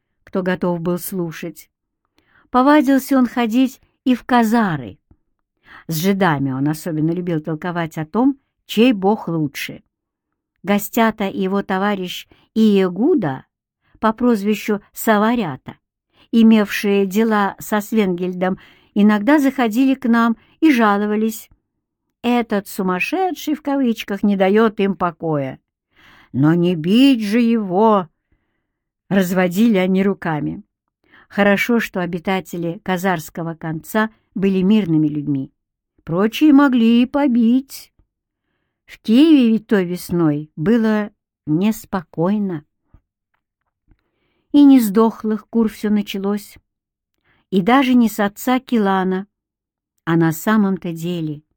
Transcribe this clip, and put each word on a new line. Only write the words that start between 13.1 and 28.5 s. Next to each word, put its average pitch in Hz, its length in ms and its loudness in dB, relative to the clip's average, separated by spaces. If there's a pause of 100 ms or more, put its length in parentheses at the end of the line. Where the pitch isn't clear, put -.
по 220 140 0
прозвищу 208 680 -2 (120)
Саварята, 214 840 -2 (560)
имевшие 214 760 2
дела 208 540 0
со 214 220 -4
Свенгельдом, 185 800 -2 (340)
иногда 214 460 2
заходили 262 560 0
к 254 120 -6
нам 233 300 2 (220)
и 320 120 4
жаловались. 214 760 0 (760)
"Этот 233 440 -2
сумасшедший, 285 880 -4
в - 80 -10
кавычках, 240 580 -4
не 202 140 2
дает 208 440 2
им 196 160 -2
покоя". 156 640 -6 (760)
"Но 147 200 2
не 175 220 0
бить 220 480 2
же 208 160 -2
его!" 214 680 2 (1000)